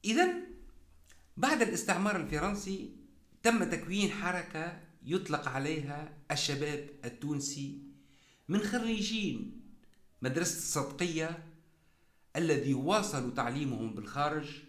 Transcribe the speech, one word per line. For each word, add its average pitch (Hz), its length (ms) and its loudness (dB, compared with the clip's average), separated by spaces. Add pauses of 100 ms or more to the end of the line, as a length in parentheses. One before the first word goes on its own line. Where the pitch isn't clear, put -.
إذن 349 380 4 (920)
بعد 269 260 4
الاستعمار 190 540 2
الفرنسي 185 720 -2 (520)
تم 226 220 6
تكوين 180 460 2
حركة 170 720 -4 (220)
يطلق 151 460 0
عليها 143 720 -2 (120)
الشباب 147 600 0 (140)
التونسي 143 720 -4 (720)
من 190 100 2
خريجين 214 1040 0 (600)
مدرسة 151 360 0
الصدقية 160 880 -2 (920)
الذي 147 380 4
واصلوا 135 600 2
تعليمهم 120 600 0
بالخارج 143 760 -2